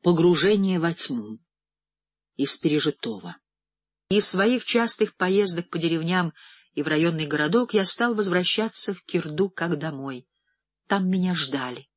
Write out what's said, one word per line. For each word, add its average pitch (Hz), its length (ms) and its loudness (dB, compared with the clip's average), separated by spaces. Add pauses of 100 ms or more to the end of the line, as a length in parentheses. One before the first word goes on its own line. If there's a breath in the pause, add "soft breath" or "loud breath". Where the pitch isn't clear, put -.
Погружение 180 760 4
во 165 140 0
тьму. 113 440 -6 (960)
Из 139 200 -2
пережитого. 127 800 -4 (720)
Из 202 180 2
своих 214 380 2
частых 233 520 0
поездок 185 520 0
по - 80 -10
деревням 165 560 0 (400 loud breath)
и 147 100 -4
в 147 60 -4
районный 156 380 0
городок 156 480 0
я 196 100 2
стал 233 300 0
возвращаться 196 800 0
в - 100 -16
Кирду 170 460 -2
как 165 280 -4
домой. 135 480 -8 (600)
Там 190 240 0
меня 185 240 0
ждали. 131 640 -6